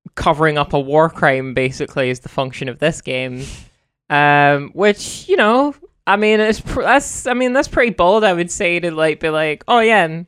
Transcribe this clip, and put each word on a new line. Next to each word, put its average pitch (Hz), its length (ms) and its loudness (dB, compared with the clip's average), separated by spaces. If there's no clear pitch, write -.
covering 156 440 0
up 147 160 -2
a 147 60 0
war 151 300 2
crime, 131 440 -2
basically, 131 560 -4
is 127 100 -6
the - 100 -18
function 131 400 -6
of 117 100 -14
this 156 220 -2
game. 127 420 -8
Um, 143 640 4
which, - 540 -2
you 370 80 2
know, 254 380 2
I 190 100 2
mean, 214 240 2
it's 214 220 0
pr-, - 220 -6
that's, 254 440 0
I 254 60 -2
mean, 247 200 -2
that's 269 140 0
pretty 240 240 0
bold, 196 320 2
I 190 100 2
would 175 180 -4
say, 175 280 -2
to, 170 120 -4
like, 156 280 -2
be 160 100 -2
like, 156 380 -2
"Oh, 240 120 4
yeah, 175 480 2